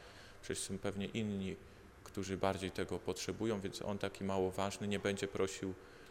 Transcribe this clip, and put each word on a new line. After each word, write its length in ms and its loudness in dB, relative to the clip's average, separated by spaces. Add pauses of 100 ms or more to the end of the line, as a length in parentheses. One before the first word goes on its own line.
(420)
przecież 220 -2
są 140 -2
pewnie 280 0
inni, 500 0 (480)
którzy 340 -2
bardziej 340 2
tego 280 0
potrzebują, 640 0
więc 200 -4
on 160 0
taki 260 -2
mało 280 4
ważny 360 0
nie 120 2
będzie 280 2
prosił, 460 2 (360)